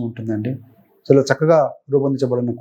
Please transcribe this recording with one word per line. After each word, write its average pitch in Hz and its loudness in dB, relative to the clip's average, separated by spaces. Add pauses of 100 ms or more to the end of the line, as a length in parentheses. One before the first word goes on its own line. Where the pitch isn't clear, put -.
ఉంటుందండి. 113 -6 (520)
So - 4
ఇలా 139 4
చక్కగా 156 2 (360)
రూపొందించబడిన 127 -2